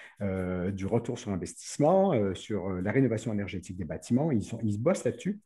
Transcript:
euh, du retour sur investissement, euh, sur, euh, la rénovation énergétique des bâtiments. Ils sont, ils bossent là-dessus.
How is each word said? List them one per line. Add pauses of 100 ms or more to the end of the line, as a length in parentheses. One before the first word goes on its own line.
(220)
euh,
du
retour
sur
investissement,
euh,
sur,
euh,
la
rénovation
énergétique
des
bâtiments.
Ils
sont,
ils
bossent
là-dessus.